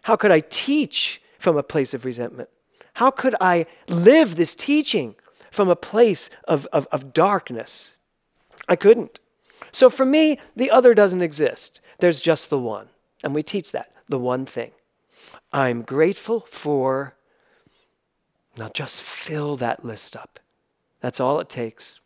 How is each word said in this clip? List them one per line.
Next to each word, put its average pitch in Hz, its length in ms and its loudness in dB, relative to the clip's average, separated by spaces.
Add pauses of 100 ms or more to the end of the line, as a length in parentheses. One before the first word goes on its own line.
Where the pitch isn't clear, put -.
How 226 140 2
could 214 160 2
I 160 80 6
teach - 800 -4 (160)
from 165 180 0
a 143 80 -2
place 139 300 -4
of 120 100 -10
resentment? 123 460 -10 (440)
How 262 180 2
could 254 280 -2
I 175 280 2 (200)
live 190 480 6
this 165 200 -2
teaching 226 600 -2 (360)
from 190 180 0
a 175 60 4
place 214 540 2 (160)
of, 151 280 -2
of, 143 180 0
of 135 220 -6
darkness? 165 800 -2 (720)
I 180 80 2
couldn't. 208 440 2 (520)
So 254 180 6
for 262 160 0
me, 302 340 2 (160)
the 247 160 -2
other 240 220 8
doesn't 185 280 4
exist. 151 580 -4 (200)
There's 175 220 2
just - 280 0
the 143 80 -2
one. 107 320 -8 (320)
And 147 140 -6
we 151 80 -2
teach - 300 -8
that, - 180 -10 (160)
the 139 100 -4
one 127 280 -4
thing. 117 260 -10 (800)
I'm 123 300 -2
grateful 175 600 -2
for, 135 720 -4 (1400)
now 110 120 -14
just - 320 -8
fill 147 560 -8
that 117 260 -6
list 113 320 -12
up. - 240 -20 (640)
That's 123 180 -6
all 143 220 0
it - 80 -14
takes. - 560 -12